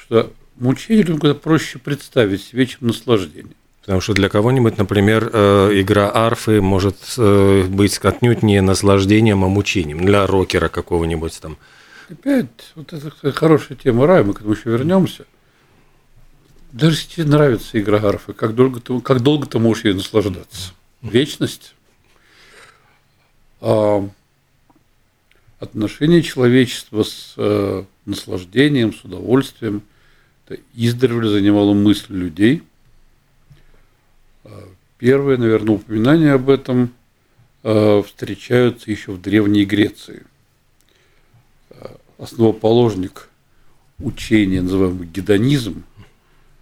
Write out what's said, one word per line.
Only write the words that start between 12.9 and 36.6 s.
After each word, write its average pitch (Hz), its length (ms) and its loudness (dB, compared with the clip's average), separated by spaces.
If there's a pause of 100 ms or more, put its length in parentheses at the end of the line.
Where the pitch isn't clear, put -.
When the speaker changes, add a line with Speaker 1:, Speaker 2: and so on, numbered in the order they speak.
Speaker 1:
это, 147 180 -14
кстати, - 240 -6
хорошая 156 420 0
тема 123 300 0
рая, 175 160 4
мы 101 120 -2
к - 40 -20
этому 107 160 -4
еще 113 160 -8
вернемся. 156 560 0 (1400)
Даже 151 260 0
если - 200 -12
тебе 165 100 -4
нравится 143 520 2
игра 104 200 0
арфы, 101 340 -4
как 110 220 -6
долго 123 260 0
ты, 123 200 -6
как 127 200 0
долго 143 260 0
ты 123 120 -4
можешь 113 260 0
ею 101 120 0
наслаждаться? 95 760 -6 (300)
Вечность. 120 720 -4 (1900)
А 104 480 0 (1500)
отношение 143 640 0
человечества 123 800 0
с, - 340 -12
э, 101 480 -2 (200)
наслаждением, 104 880 -2
с - 120 -18
удовольствием, 104 800 -4 (640)
это - 140 -16 (140)
издревле 117 540 -2
занимало 104 440 2
мысль 101 420 0
людей. 98 480 0 (1800)
А 98 260 -20 (300)
первые, 135 400 2
наверное, 110 380 0
упоминания 135 560 2
об 131 180 2
этом, 123 420 0 (720)